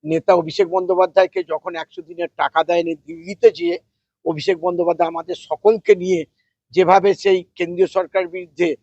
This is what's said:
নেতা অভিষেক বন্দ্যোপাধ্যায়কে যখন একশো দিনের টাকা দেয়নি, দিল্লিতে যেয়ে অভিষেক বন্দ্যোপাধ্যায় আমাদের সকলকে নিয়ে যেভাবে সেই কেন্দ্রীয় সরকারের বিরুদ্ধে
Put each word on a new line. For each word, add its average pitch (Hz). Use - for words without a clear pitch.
নেতা 160
অভিষেক 170
বন্দ্যোপাধ্যায়কে 185
যখন 160
একশো 165
দিনের 165
টাকা 151
দেয়নি, 170
দিল্লিতে 170
যেয়ে 170
অভিষেক 165
বন্দ্যোপাধ্যায় 170
আমাদের 165
সকলকে 208
নিয়ে 180
যেভাবে 185
সেই 190
কেন্দ্রীয় 175
সরকারের 185
বিরুদ্ধে 170